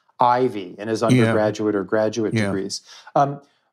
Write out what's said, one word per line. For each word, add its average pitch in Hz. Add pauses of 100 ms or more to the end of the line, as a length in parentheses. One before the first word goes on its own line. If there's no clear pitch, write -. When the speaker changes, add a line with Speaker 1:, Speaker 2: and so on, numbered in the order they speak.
(200)
Speaker 1:
Ivy 120
in 104
his 110
Speaker 2:
Yeah. 120
Speaker 1:
undergraduate 110
or 98
graduate 107
Speaker 2:
Yeah. 110
Speaker 1:
degrees. 98 (340)
Um, 143 (340)